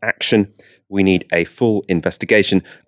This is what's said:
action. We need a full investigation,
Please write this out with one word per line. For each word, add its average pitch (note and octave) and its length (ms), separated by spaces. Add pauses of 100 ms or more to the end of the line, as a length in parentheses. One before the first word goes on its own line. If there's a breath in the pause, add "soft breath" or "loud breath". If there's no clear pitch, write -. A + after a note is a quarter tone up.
action. G2+ 500 (360 soft breath)
We G2 140
need F#2+ 300
a E2+ 140
full A2 420
investigation, F#2 760 (260 loud breath)